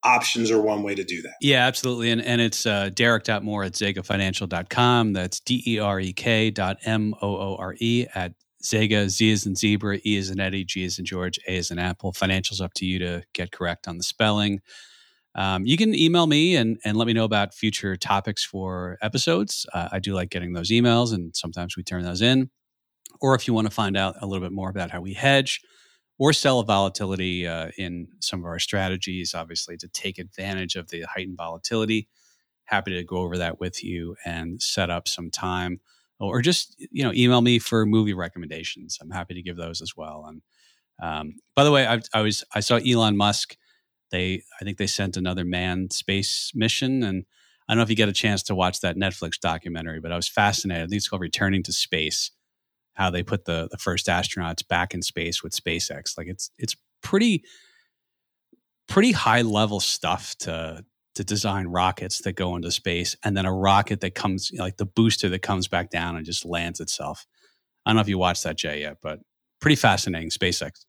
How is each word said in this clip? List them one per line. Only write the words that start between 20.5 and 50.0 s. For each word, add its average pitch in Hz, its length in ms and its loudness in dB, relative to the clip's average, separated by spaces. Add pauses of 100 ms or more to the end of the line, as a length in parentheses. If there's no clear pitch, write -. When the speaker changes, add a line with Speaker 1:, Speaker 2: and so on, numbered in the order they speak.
Speaker 2:
those 87 160 -4
emails, 120 420 4
and 85 240 -4
sometimes 87 400 -8
we 90 60 -10
turn 90 220 -6
those 90 180 -2
in. 127 260 4 (720)
Or 135 140 6
if 123 120 0
you 123 60 2
want 110 140 2
to 104 40 0
find 98 280 0
out 95 240 0
a 101 40 -8
little 95 160 -4
bit 90 120 -6
more 95 160 -4
about 90 200 -4
how 87 120 -8
we 98 100 -8
hedge 135 480 2 (580)
or 147 140 6
sell 131 300 4
volatility, 95 840 0
uh, 82 300 -4
in 87 320 -8 (120)
some 92 200 -4
of 87 60 -10
our 85 120 -8
strategies, 95 760 -2
obviously, 85 420 -8
to 87 120 -16
take - 280 -8
advantage 95 580 -6
of 87 140 -10
the 82 140 -10
heightened 92 340 -8
volatility, 107 720 -2 (560)
happy 98 300 -2
to 87 100 -4
go 90 140 -6
over 90 180 -2
that 87 240 -4
with 90 240 -6
you 87 400 -8
and 85 380 -8
set 92 260 0
up 85 180 -4
some 85 240 -6
time. 90 500 -4 (380)
Or 113 220 0
just, 170 380 0
you - 260 -4
know, 117 80 2
email 123 300 6
me 120 160 6
for 110 260 2
movie 104 300 4
recommendations. 80 880 -8
I'm 78 80 -16
happy 87 240 -8
to 90 80 -12
give 87 160 -10
those 82 240 -8
as 80 120 -12
well. 76 320 -14
And, 80 140 -18 (640)
um, 76 320 -8 (200)
by 135 80 6
the 147 80 8
way, 135 160 6
I, 117 140 2 (140)
I 110 80 4
was, 107 200 0 (120)
I 107 60 2
saw 117 160 4
Elon 117 420 4
Musk. 104 400 0 (540)
They, 92 320 -2 (140)
I 92 60 -10
think 98 140 -6
they 101 80 -2
sent 95 300 -2
another 90 280 -2
manned 90 480 -2
space - 600 -2
mission, 127 480 2
and 95 240 -2 (420)
I 110 40 2
don't 113 60 4
know 117 40 6
if 107 80 2
you 110 60 2
get 107 120 4
a 98 60 -2
chance 101 300 0
to 104 100 -2
watch 92 260 2
that 87 160 -2
Netflix 90 420 -4
documentary, 82 600 -4
but 82 140 -8